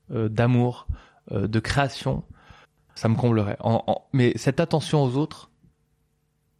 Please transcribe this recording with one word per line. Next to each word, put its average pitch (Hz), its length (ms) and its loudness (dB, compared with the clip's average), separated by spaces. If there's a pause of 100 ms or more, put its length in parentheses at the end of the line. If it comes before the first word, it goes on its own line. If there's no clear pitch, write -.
(100)
euh, 113 180 -2
d'amour, 120 580 2 (460)
euh, 101 160 -2
de 110 120 0
création, 139 600 -2 (720)
ça - 140 -2
me 113 80 4
comblerait. 110 440 0
En, 113 260 0
en... - 160 -2 (100)
mais 123 240 4
cette - 240 -2
attention 156 420 0
aux 127 140 0
autres - 340 -6 (1080)